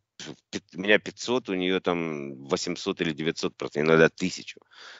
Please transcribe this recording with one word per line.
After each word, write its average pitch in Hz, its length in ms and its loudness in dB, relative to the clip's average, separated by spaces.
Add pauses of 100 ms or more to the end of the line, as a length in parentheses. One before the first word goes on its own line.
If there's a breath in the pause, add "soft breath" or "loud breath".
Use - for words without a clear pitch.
(500)
пят-, - 260 -8
у 85 40 -6
меня 104 180 4
пятьсот, - 520 -4
у 95 40 0
неё 92 260 0
там 73 680 -4
восемьсот 90 560 -2
или 82 100 0
девятьсот 78 440 -4
процентов, 76 400 0
иногда 80 140 10
тысячу. - 500 -6 (400 soft breath)